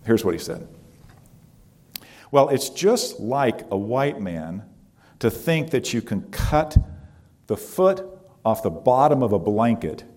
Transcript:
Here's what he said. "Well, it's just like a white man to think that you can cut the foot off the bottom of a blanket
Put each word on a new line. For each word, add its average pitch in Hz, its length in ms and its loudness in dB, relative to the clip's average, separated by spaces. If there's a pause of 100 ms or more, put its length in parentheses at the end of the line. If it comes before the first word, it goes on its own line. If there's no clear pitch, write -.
Here's 113 220 4
what 87 80 2
he 82 40 -6
said. - 300 -10 (1600)
"Well, 139 200 6
it's 131 180 0
just - 500 0
like 123 520 -2
a 98 80 -2
white 127 420 -2
man 85 420 -8 (580)
to 117 100 2
think 160 400 -2
that - 240 -2
you 117 80 -2
can 98 180 -4 (100)
cut 156 460 0 (720)
the 107 100 -2
foot 190 480 0 (400)
off 220 180 0
the 196 80 0
bottom 135 520 4
of 110 100 2
a 101 60 2
blanket 104 680 -2 (120)